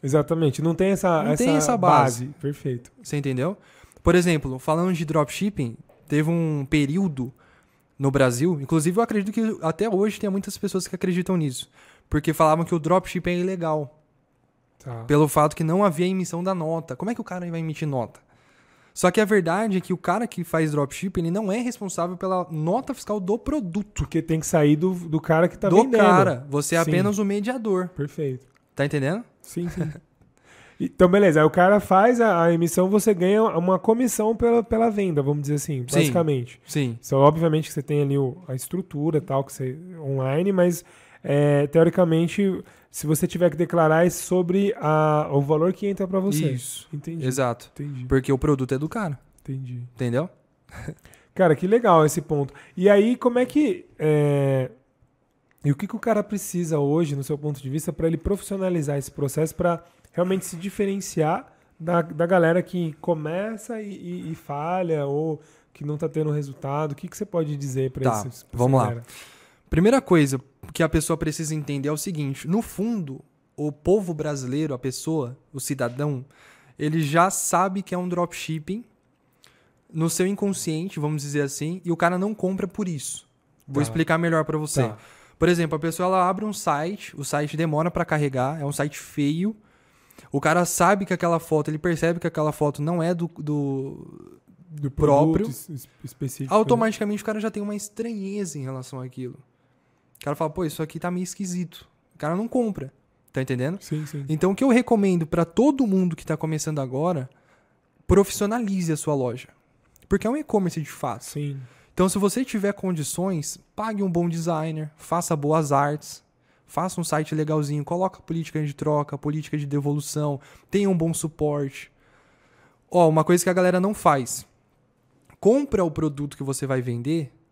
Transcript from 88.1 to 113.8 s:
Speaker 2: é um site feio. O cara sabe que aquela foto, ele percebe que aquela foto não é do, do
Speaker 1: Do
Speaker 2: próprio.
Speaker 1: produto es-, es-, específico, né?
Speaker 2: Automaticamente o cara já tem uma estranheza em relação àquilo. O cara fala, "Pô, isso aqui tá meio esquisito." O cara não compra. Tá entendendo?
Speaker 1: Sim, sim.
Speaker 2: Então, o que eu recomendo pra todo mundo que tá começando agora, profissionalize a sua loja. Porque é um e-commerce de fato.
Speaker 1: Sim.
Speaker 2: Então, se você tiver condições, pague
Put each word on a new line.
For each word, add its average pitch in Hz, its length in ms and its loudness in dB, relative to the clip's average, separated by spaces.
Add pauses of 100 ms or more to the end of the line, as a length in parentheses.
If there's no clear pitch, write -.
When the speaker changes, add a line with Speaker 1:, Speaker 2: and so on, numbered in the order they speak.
Speaker 2:
é - 40 -6
um 143 60 -4
site 147 260 -4
feio. 160 560 -2 (760)
O 143 80 0
cara 165 260 4
sabe 190 400 2
que - 80 -2
aquela 170 260 0
foto, 156 300 -2
ele 156 80 -4
percebe 170 440 0
que 170 60 -4
aquela 151 260 -2
foto 147 280 0
não 165 220 -2
é 175 100 0
do, 170 240 -4
do 139 1040 -6 (300)
Speaker 1:
Do 147 200 -6
Speaker 2:
próprio. 147 420 4 (140)
Speaker 1:
produto - 60 -6
es-, - 180 -14
es-, 143 200 -12 (140)
específico, 135 500 -8
né? 208 40 4
Speaker 2:
Automaticamente 220 640 0
o - 40 -10
cara 214 140 -4
já 214 120 -4
tem 208 100 -8
uma 208 140 -6
estranheza 202 800 -8
em 139 60 -8
relação 131 380 -10
àquilo. 127 340 -10 (840)
O - 40 -16
cara 147 100 -2
fala, 156 140 -2
"Pô, 180 140 -6
isso 156 180 -6
aqui 156 180 -8
tá 175 120 -6
meio 180 120 -4
esquisito." 180 640 -8 (280)
O - 20 -20
cara 156 180 -2
não 220 120 -4
compra. 214 440 -4 (400)
Tá 131 100 -4
entendendo? 131 400 -4
Speaker 1:
Sim, 156 240 -6
sim. 143 240 -10
Speaker 2:
Então, 160 220 2
o 196 40 0
que - 80 0
eu 269 60 4
recomendo 202 580 4
pra 170 180 0
todo 269 400 2
mundo 185 300 2
que - 100 -18
tá 156 120 -2
começando 156 420 -4
agora, 135 500 -2 (800)
profissionalize 196 840 0
a 151 60 -2
sua 151 160 -2
loja. 127 360 -4 (580)
Porque 196 200 0
é - 20 0
um 269 80 -2
e-commerce 196 440 -2
de 147 80 -8
fato. 123 360 -8
Speaker 1:
Sim. 147 320 -8 (360)
Speaker 2:
Então, 185 160 2
se 190 80 -2
você 202 280 0
tiver 202 280 -2
condições, 175 840 -4 (180)
pague 208 280 -4